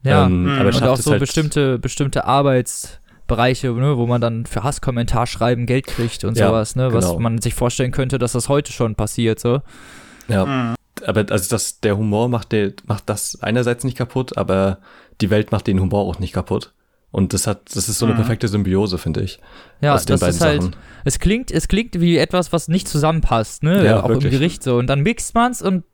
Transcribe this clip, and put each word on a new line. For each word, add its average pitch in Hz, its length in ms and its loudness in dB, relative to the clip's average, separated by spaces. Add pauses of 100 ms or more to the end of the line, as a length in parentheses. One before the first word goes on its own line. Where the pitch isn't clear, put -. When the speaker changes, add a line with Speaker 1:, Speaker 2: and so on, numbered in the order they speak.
Speaker 1:
Ja, 135 240 4
Speaker 2:
Ähm, 90 180 2
Speaker 3:
Mhm. 90 140 0
Speaker 2:
aber 98 100 4
Speaker 1:
und 95 60 4
Speaker 2:
schafft - 140 2
Speaker 1:
auch 127 100 4
Speaker 2:
es 117 60 -4
Speaker 1:
so 151 80 2
Speaker 2:
halt 131 80 4
Speaker 1:
bestimmte, 143 580 0
bestimmte 135 460 -2
Arbeitsbereiche, 127 1500 0
ne, 131 240 0
wo 120 100 0
man 120 140 2
dann 117 260 -2
für - 160 -4
Hasskommentarschreiben 120 1040 -2
Geld 127 200 0
kriegt - 380 -4
und 113 140 -2
Speaker 2:
Ja, 101 100 4
Speaker 1:
sowas, 110 280 0
ne, 127 160 0
was 95 140 2
Speaker 2:
genau. 85 140 0
Speaker 1:
man 113 200 0
sich 113 140 -4
vorstellen 123 380 -2
könnte, 131 260 -2
dass 120 140 -2
das 120 160 -2
heute 143 240 0
schon 110 220 -2
passiert, 110 460 -2
so. 123 200 0 (680)
Speaker 2:
Ja. 98 180 2
Speaker 3:
Mhm. 123 280 -2 (320)
Speaker 2:
Aber 101 240 0
also 101 200 -2
das, - 300 -4
der 104 180 0
Humor 110 300 0
macht, 120 240 -4
der, 101 200 0 (140)
macht 107 220 -4
das - 340 -6
einerseits 120 420 -2
nicht 127 140 -4
kaputt, 123 400 -4
aber 95 400 2 (420)
die 101 100 0
Welt 104 220 2
macht 107 140 -2
den 95 140 2
Humor 98 240 0
auch 92 140 -6
nicht 90 140 -6
kaputt. - 400 -4 (380)
Und 95 220 0
das 95 140 -2
hat, - 280 -6
das 95 140 -4
ist 107 100 -4
so 117 80 0
eine 113 80 4
Speaker 3:
Mhm. 117 40 0
Speaker 2:
perfekte 113 300 0
Symbiose, 95 500 0
finde 80 240 -4
ich, - 180 -8 (400)
Speaker 1:
Ja, 143 140 2
Speaker 2:
aus - 100 0
den - 100 2
Speaker 1:
das - 60 2
Speaker 2:
beiden 175 160 2
Speaker 1:
ist 165 60 -2
halt, 147 200 2
Speaker 2:
Sachen. 92 140 -4 (280)
Speaker 1:
es 139 140 0
klingt, 220 320 0
es - 180 -2
klingt 202 320 -2
wie 170 180 4
etwas, 170 340 0
was 165 160 -2
nicht 175 200 0
zusammenpasst, 151 720 0
ne, 180 220 4
Speaker 2:
Ja, 104 180 6
Speaker 1:
auch 104 60 0
Speaker 2:
wirklich. 120 240 2
Speaker 1:
im 135 60 2
Gericht 170 240 0
so. 123 140 2
Und 120 120 2
dann 135 120 0
mixt 220 340 -2
man's 240 280 0
und 185 320 0